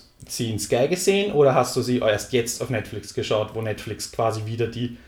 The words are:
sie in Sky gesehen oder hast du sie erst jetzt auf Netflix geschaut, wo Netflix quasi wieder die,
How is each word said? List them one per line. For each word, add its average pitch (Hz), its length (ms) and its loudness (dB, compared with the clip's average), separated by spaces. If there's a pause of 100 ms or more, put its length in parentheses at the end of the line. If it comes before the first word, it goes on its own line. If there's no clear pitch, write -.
(280)
sie 113 240 -4
in 104 80 -2
Sky 131 300 2
gesehen 196 420 2
oder 139 240 6
hast - 220 2
du 123 40 4
sie 123 180 2
erst 107 340 0
jetzt 117 280 0
auf 123 100 -4
Netflix 107 420 -6
geschaut, 107 400 0
wo 110 80 -4
Netflix 107 500 -6
quasi 110 340 0
wieder 113 220 -2
die, 117 300 -6 (100)